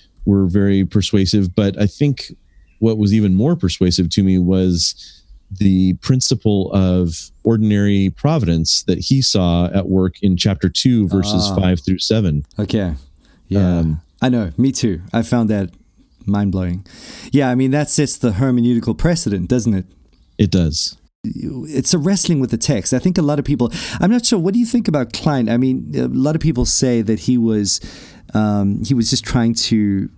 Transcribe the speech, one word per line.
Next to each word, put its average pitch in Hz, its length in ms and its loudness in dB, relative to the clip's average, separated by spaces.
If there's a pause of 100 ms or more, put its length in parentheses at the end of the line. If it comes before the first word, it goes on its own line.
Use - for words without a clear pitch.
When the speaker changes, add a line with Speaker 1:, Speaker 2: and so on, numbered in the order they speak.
(260)
Speaker 1:
were 98 220 2
very 98 380 2
persuasive. 95 720 0
But 98 260 0
I 104 60 2
think - 440 -2 (480)
what 110 180 2
was 104 160 2
even 104 220 2
more 135 200 2
persuasive 90 540 0
to 101 140 0
me 95 160 2
was 92 840 -2 (300)
the 95 440 2
principle 107 760 0
of 90 580 0 (120)
ordinary 104 680 2
providence 90 720 0
that - 160 0
he 135 220 0
saw 87 460 2
at 98 200 0
work 92 340 0
in 95 140 2
chapter 95 320 0
two, 113 400 2
verses 95 440 0
Speaker 2:
Ah. 95 40 -4
Speaker 1:
five 90 300 2
through 92 140 -2
seven. 90 460 0 (140)
Speaker 2:
Okay. 98 360 -2 (520)
Yeah. 92 320 2
Speaker 1:
Um, 80 220 -2 (200)
Speaker 2:
I 131 80 0
know. 110 280 0
Me 131 140 2
too. 92 300 -2 (120)
I 117 80 0
found 113 280 0
that 98 200 -2 (560)
mind-blowing. 95 600 -2 (460)
Yeah, 135 180 2
I 123 60 0
mean, 131 160 0
that 147 180 -2
sets - 280 -2
the 120 140 0
hermeneutical 120 680 0
precedent, 101 520 -2
doesn't 120 240 0
it? 92 120 -2 (520)
Speaker 1:
It 104 120 2
does. 80 480 -2 (280)
Speaker 2:
It's - 680 -6
a 180 60 2
wrestling 170 400 0
with 127 120 0
the 117 60 -2
text. 113 360 -2
I - 60 2
think 180 180 0
a 180 40 0
lot 147 180 0
of 139 60 -4
people, 127 260 0 (280)
I'm 180 120 2
not 240 140 0
sure, 214 140 2
what 180 140 0
do 233 60 2
you 240 60 2
think 233 220 0
about 139 260 -2
Klein? 131 360 0
I 117 80 2
mean, 131 380 -2
a 127 120 -2
lot 131 280 0
of 160 60 -2
people 123 240 0
say 123 360 0
that 107 200 0
he 127 160 0
was, 110 420 0 (540)
um, 104 520 0
he - 80 0
was 117 160 0
just - 140 -2
trying 117 320 0
to 104 640 0